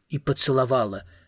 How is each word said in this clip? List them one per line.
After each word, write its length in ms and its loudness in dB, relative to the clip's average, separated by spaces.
и 120 -6
поцеловала, 880 0